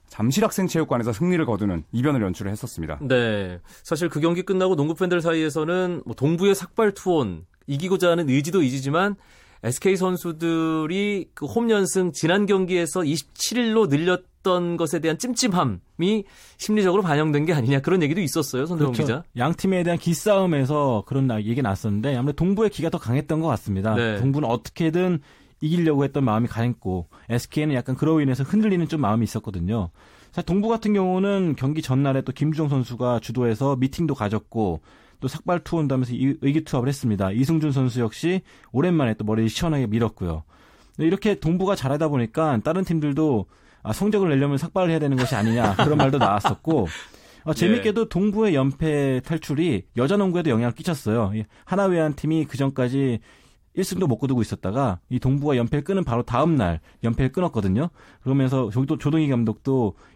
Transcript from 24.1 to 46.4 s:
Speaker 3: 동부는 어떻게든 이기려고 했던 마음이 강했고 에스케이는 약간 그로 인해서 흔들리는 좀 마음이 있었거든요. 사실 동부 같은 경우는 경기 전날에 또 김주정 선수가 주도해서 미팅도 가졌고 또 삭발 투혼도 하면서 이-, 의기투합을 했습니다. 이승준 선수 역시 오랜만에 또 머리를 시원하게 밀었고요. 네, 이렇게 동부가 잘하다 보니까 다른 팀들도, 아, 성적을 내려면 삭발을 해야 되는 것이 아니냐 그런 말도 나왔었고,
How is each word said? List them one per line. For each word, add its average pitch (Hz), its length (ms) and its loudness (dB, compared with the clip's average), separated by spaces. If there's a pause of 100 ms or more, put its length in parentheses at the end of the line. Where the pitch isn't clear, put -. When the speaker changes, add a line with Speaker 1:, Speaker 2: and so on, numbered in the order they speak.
Speaker 3:
동부는 135 320 0
어떻게든 165 680 -2 (400)
이기려고 156 440 2
했던 139 200 0
마음이 117 240 2
강했고 104 600 -4 (220)
에스케이는 151 440 -2
약간 127 220 -2
그로 156 260 2
인해서 135 220 0
흔들리는 190 440 2
좀 160 140 -2
마음이 110 220 2
있었거든요. 98 640 -4 (420)
사실 175 140 -6
동부 202 220 0
같은 220 260 0
경우는 190 640 0
경기 151 240 -2
전날에 135 400 0
또 131 100 -6
김주정 151 380 -2
선수가 123 520 -2
주도해서 127 540 0
미팅도 135 380 -2
가졌고 104 680 -2 (380)
또 131 80 -6
삭발 175 340 -2
투혼도 151 340 -2
하면서 127 180 -2
이-, 131 280 0
의기투합을 139 460 0
했습니다. 104 440 0
이승준 147 400 2
선수 127 300 0
역시 165 400 -2 (300)
오랜만에 143 440 2
또 110 100 -6
머리를 110 240 2
시원하게 143 380 -2
밀었고요. 101 560 -2 (540)
네, 147 100 0
이렇게 196 320 0
동부가 185 360 0
잘하다 147 340 0
보니까 135 540 0
다른 175 200 0
팀들도, 151 640 0 (340)
아, 107 120 -4
성적을 202 360 2
내려면 139 300 2
삭발을 175 320 0
해야 160 80 2
되는 139 180 0
것이 127 180 0
아니냐 110 420 2
그런 151 200 2
말도 135 220 2
나왔었고, 113 680 0 (580)